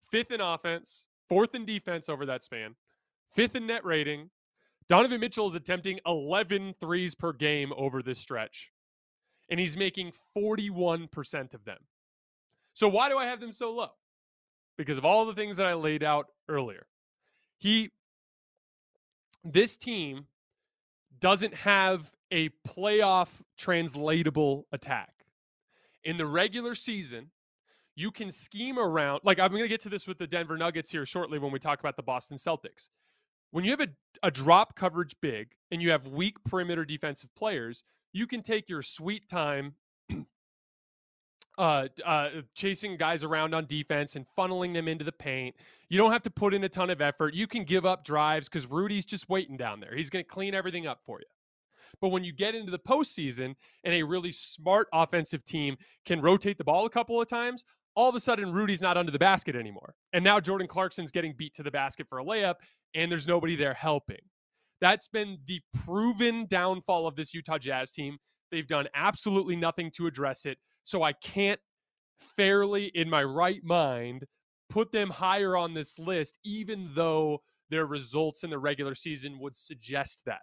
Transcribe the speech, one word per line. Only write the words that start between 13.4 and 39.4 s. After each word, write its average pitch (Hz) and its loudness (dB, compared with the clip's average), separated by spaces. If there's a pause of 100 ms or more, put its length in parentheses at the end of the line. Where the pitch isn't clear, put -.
so 233 -6
low? 233 -6 (840)
Because 139 -2
of 135 -2
all 214 6
the 220 -6
things 202 -6
that 190 2
I 175 2
laid 156 0
out 147 2 (200)
earlier. 123 -4 (680)
He, 214 2 (1500)
this 175 4
team 147 -6 (960)
doesn't 196 4
have 190 2 (220)
a 160 2 (180)
playoff 196 4 (280)
translatable 151 2
attack. 131 -6 (920)
In 165 -4
the 165 -2
regular 214 0
season, 151 -8 (680)
you 175 -6
can 202 -10
scheme 247 -8
around, 160 2
like, 190 6
I'm 185 6
gonna 220 0
get 220 -2
to 208 -12
this 196 -8
with 190 -8
the 175 -8
Denver 160 -2
Nuggets 160 -2
here 151 -4
shortly 151 -4
when 139 -2
we 135 -4
talk 147 -2
about 143 -4
the 131 -10
Boston 127 -6
Celtics. - -6 (600)
When 175 -2
you 226 2
have 294 0
a, 233 0 (340)
a 180 4
drop 156 6
coverage 175 -2
big 120 -4 (220)
and 170 -6
you 170 2
have 139 2
weak 175 -4 (100)
perimeter 175 -2
defensive 143 -8
players, 131 -4 (300)
you 220 -4
can 233 -6
take 220 -2
your 160 -4
sweet 185 -8
time, 143 -2 (360)